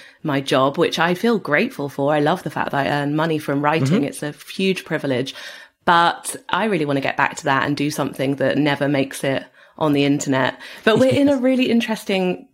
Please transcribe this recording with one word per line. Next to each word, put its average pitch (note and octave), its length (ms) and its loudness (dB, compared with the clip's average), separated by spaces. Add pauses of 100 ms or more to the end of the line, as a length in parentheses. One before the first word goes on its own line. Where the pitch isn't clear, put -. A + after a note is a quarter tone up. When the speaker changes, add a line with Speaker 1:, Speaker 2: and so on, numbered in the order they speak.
(240)
Speaker 1:
my C#3+ 180 0
job, C#3 380 2
which - 180 0
I F3 160 2
feel A3+ 240 2
grateful D3 520 -2
for. C#3 220 -2
I D3+ 100 2
love D#3+ 200 0
the D#3 80 -8
fact - 220 -4
that C#3 160 0
I - 20 0
earn C#3+ 260 -2
money D#3 220 0
from D3 240 -2
writing. D3 380 2
Speaker 2:
Mm-hmm. - 60 0
Speaker 1:
It's - 180 -8
a D3 80 -6 (200)
huge F#3+ 320 0
privilege. C3+ 520 -4 (500)
But E3+ 500 2 (140)
I F#3 160 0
really F3 200 0
want C#3+ 120 0
to C3+ 40 -2
get - 160 -2
back - 200 0
to - 80 -12
that C3+ 220 0
and C#3+ 100 0
do C#3+ 140 -2
something C#3 460 -4
that C3+ 200 0
never C#3+ 300 0
makes C3+ 360 -2
it C3+ 220 -2 (320)
on D3+ 160 0
the C#3+ 120 2
internet. C3+ 540 0 (240)
But A3 140 4
we're C4 160 4
in C#4+ 160 4
a C#4 80 4
Speaker 2:
<laughs> A#3+ 120 -6
Speaker 1:
really B3+ 200 2
interesting, G#3 840 0